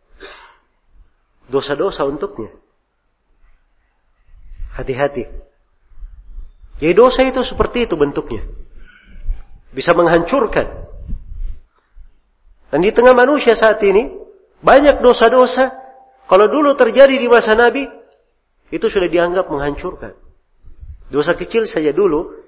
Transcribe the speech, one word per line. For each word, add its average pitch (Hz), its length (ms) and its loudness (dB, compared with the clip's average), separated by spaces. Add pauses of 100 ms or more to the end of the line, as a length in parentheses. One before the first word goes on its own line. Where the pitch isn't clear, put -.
(1500)
dosa-dosa 143 560 -4
untuknya. 139 480 -8 (2250)
Hati-hati. 131 500 -4 (1500)
Jadi 160 140 0
dosa 247 320 4
itu 262 160 -2
seperti - 480 -4
itu 175 80 -4
bentuknya. 143 480 -4 (1300)
Bisa 160 240 0
menghancurkan. 170 920 0 (1800)
Dan 160 160 0
di 214 80 0
tengah 240 240 4
manusia 247 400 2
saat 214 240 2
ini, 202 320 0 (480)
banyak 254 400 4
dosa-dosa, 247 720 2 (560)
kalau 196 160 6
dulu 277 320 2
terjadi 254 400 6
di 240 80 -4
masa 226 320 4
Nabi, 240 320 0 (800)
itu 165 160 -4
sudah 190 240 -2
dianggap 175 400 0
menghancurkan. 143 640 -8 (960)
Dosa 151 240 -2
kecil 214 320 -4
saja 156 240 -2
dulu, 170 400 0 (180)